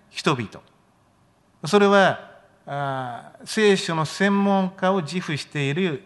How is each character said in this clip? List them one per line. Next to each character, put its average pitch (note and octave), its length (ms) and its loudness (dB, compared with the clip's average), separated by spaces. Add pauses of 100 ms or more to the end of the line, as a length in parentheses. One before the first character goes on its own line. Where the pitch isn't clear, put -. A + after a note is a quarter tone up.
(120)
人 D3+ 260 -2
々、 A2 100 -6 (1160)
そ G3+ 140 4
れ G3+ 80 4
は、 F#3+ 420 4 (380)
あ C3+ 640 -8 (120)
ー、 - 40 -20
聖 G#3 280 2
書 F#3 200 -4
の D#3+ 100 -2
専 G3+ 380 0
門 G3 260 2
家 F#3 240 -2
を G3 80 0
自 D#3+ 180 -6
負 E3+ 160 -6
し - 100 -8
て C#3+ 260 -4
い - 20 -2
る E3 320 -2